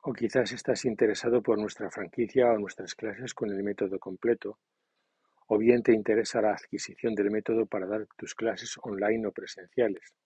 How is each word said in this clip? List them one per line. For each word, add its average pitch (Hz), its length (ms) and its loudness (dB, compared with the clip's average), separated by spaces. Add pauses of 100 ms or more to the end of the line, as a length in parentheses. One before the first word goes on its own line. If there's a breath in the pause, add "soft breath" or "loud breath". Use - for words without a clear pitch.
O 135 100 -4
quizás 117 380 0
estás 123 340 -2
interesado 113 560 2
por 110 160 2
nuestra 104 320 -6
franquicia 117 600 0
o 110 80 4
nuestras 98 360 -8
clases 113 400 -8
con 107 160 -4
el 98 120 -4
método 101 360 0
completo, 104 600 -2 (920)
o 107 100 4
bien 117 240 6
te 117 100 6
interesa 110 480 2
la 107 140 2
adquisición - 600 -6
del 101 160 2
método 110 360 0
para 95 200 -4
dar 107 300 -4
tus - 180 -12
clases 113 480 -6
online 110 440 0
o 95 60 -4
presenciales 95 840 -4 (120)